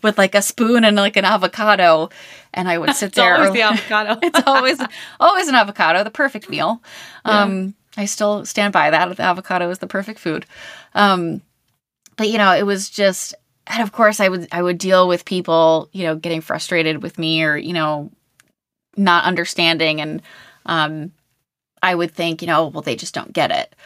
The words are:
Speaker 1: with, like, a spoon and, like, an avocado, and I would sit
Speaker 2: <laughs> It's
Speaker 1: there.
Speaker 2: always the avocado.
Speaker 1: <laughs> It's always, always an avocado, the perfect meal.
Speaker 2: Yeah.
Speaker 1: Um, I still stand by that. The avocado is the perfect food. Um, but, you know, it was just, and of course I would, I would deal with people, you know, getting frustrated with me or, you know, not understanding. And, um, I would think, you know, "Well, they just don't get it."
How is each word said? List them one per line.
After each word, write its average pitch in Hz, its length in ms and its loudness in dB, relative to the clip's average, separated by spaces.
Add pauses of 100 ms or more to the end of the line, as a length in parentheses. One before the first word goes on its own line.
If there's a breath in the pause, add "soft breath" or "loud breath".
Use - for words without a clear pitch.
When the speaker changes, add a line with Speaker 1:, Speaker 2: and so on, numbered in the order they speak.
Speaker 1:
with, 214 160 0
like, 190 180 2
a 202 60 4
spoon 226 440 2
and, 208 100 4
like, 202 220 0
an 196 80 2
avocado, 190 840 2 (440 loud breath)
and 180 160 -4
I 170 80 0
would 170 180 -2
sit 208 120 -6
Speaker 2:
<laughs> - 0 -
It's 190 100 -8
Speaker 1:
there. 180 180 4
Speaker 2:
always 196 160 4
the 220 120 2
avocado. 214 560 0
Speaker 1:
<laughs> - 40 -2
It's 339 240 2
always, 277 320 2 (400 loud breath)
always 370 300 4
an 262 60 2
avocado, 202 500 2
the 220 60 -10
perfect 269 380 -4
meal. 160 320 -4 (440 loud breath)
Speaker 2:
Yeah. 208 180 4
Speaker 1:
Um, 190 300 -2 (240)
I 202 80 -4
still 208 400 -2
stand 202 260 -2
by 151 200 4
that. 180 260 0
The - 60 -4
avocado 180 480 -2
is 185 80 -10
the 185 80 -10
perfect 202 320 -8
food. 160 260 -6 (480 loud breath)
Um, 180 480 0 (760)
but, 220 140 -2
you 226 80 -2
know, 196 160 4
it 196 120 2
was 196 240 -4
just, - 460 -2 (320)
and 226 160 -4
of 202 80 -6
course 214 300 2
I 190 80 4
would, 180 240 -6
I 175 80 -4
would 175 160 0
deal 185 320 4
with 175 160 -2
people, 165 680 2
you 190 120 -8
know, 160 120 -2
getting 160 240 -6
frustrated 160 640 -4
with 165 160 -12
me 160 240 0
or, 151 140 0
you 170 160 -8
know, 151 360 -4 (880)
not 180 260 4
understanding. 165 800 0
And, 151 200 -8 (440 loud breath)
um, 156 460 -4 (720)
I 180 140 2
would 170 160 -2
think, 170 300 -6
you 175 60 -8
know, 160 200 2
"Well, 151 140 -10
they - 140 -4
just - 180 -12
don't - 180 -10
get 151 200 0
it." - 220 -4 (120)